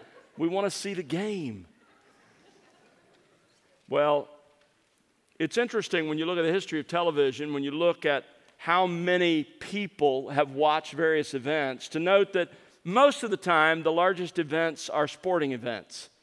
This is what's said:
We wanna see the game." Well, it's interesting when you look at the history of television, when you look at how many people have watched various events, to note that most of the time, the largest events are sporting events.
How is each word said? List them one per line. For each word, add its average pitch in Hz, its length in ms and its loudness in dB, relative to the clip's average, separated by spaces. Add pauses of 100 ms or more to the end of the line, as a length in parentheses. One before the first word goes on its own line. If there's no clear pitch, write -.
(380)
We 165 120 0
wanna 196 200 0
see 196 240 -8
the 180 80 -6
game." 156 640 -6 (2250)
Well, 147 400 2 (1080)
it's 160 180 -2
interesting 208 520 -2
when 151 100 -2
you 160 80 -2
look 180 100 -2
at 170 60 0
the 165 100 0
history 175 260 -4
of 143 80 -8
television, 147 680 0
when 139 80 -4
you 139 80 -4
look 165 340 0
at 143 180 2 (340)
how 180 280 2
many 175 600 2
people 147 840 -2
have 143 220 0
watched 151 420 0
various 156 400 0
events, 135 540 -4
to - 120 -4
note 196 340 4
that 175 180 0 (320)
most 254 400 4
of 240 80 -2
the 185 60 -2
time, 165 440 4
the 160 100 2
largest 175 460 0
events 160 520 -2
are 151 180 0
sporting 160 460 -2
events. 113 560 -10 (140)